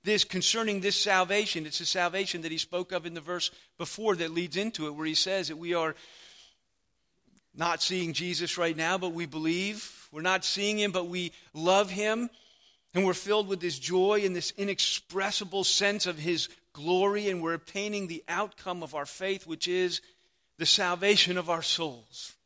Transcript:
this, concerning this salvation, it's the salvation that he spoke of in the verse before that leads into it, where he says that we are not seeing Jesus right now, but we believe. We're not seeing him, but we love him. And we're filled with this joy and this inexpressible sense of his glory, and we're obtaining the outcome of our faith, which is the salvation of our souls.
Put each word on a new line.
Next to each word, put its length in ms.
this, 200
concerning 580
this 160
salvation, 680
it's 140
the 60
salvation 560
that 100
he 60
spoke 340
of 140
in 80
the 80
verse 300
before 380
that 180
leads 240
into 300
it, 80
where 100
he 100
says 320
that 100
we 160
are 220
not 260
seeing 320
Jesus 440
right 180
now, 220
but 160
we 120
believe. 840
We're 100
not 240
seeing 340
him, 120
but 160
we 240
love 360
him. 400
And 120
we're 80
filled 340
with 120
this 180
joy 480
and 100
this 220
inexpressible 1040
sense 440
of 100
his 320
glory, 560
and 120
we're 120
obtaining 540
the 200
outcome 540
of 140
our 100
faith, 400
which 220
is 340
the 80
salvation 720
of 120
our 120
souls. 720